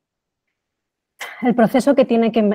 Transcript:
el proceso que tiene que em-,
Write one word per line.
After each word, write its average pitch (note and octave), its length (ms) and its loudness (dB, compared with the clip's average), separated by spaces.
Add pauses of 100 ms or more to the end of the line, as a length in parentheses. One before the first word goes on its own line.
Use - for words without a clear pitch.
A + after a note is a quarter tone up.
(1400)
el B3+ 140 0
proceso B3 400 0
que C4 100 4
tiene A3+ 280 0
que A3+ 80 0
em-, G#3 140 0